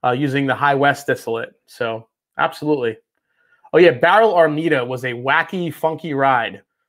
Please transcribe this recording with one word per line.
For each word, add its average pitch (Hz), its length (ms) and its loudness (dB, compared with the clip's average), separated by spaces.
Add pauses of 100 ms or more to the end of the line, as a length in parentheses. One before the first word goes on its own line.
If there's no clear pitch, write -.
uh, 127 60 2
using 139 360 -2
the 131 80 0
High 143 200 0
West 139 320 0
distillate. 117 480 -6 (100)
So, 113 440 -8 (280)
absolutely. 139 640 -4 (720)
Oh, 156 60 4
yeah, 170 140 8
Barrel 180 440 4
Armida 156 480 2
was 127 200 -8
a 123 80 -4
wacky, 151 600 -2
funky 160 400 -4
ride. 123 480 0 (280)